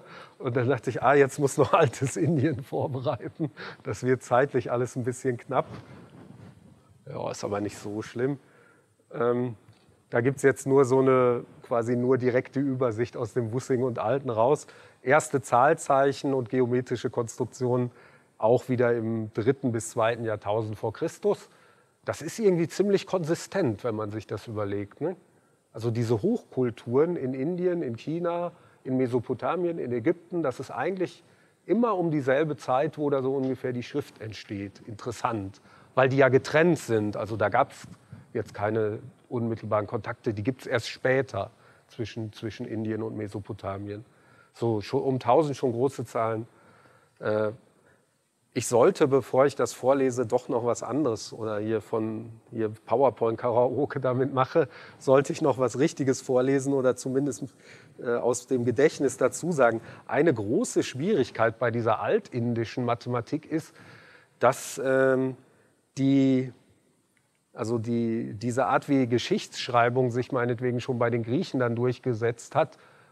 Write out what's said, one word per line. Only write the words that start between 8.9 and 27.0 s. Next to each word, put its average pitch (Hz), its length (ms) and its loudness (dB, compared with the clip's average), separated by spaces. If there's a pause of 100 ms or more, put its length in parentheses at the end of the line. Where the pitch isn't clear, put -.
Ähm, 120 420 0 (540)
da 123 100 2
gibt's 135 220 0
jetzt 135 260 4
nur 135 160 6
so 127 160 4
eine, 127 460 4 (200)
quasi 117 300 0
nur 123 220 2
direkte 123 420 0
Übersicht 127 560 -2
aus 120 160 -6
dem 113 220 -2
Wussing 127 300 -2
und 123 160 -2
Alten 127 300 -2
raus. 120 380 2 (340)
Erste 143 400 2
Zahlzeichen 139 920 2
und 127 160 -2
geometrische 123 600 0
Konstruktionen 123 800 -2 (460)
auch 120 300 4
wieder 120 260 2
im 113 400 -4
dritten 123 380 0
bis 110 200 -6
zweiten 117 340 0
Jahrtausend 107 520 -2
vor 113 140 -4
Christus. - 560 -4 (560)
Das - 180 -6
ist 160 160 -10
irgendwie 180 300 2
ziemlich 196 400 0
konsistent, 160 800 -2
wenn 113 100 -2
man 107 160 -6
sich 107 160 -8
das 113 220 -8
überlegt, 101 500 -6
ne? 175 160 -4 (560)
Also 120 180 -4
diese 113 320 0
Hochkulturen 143 920 0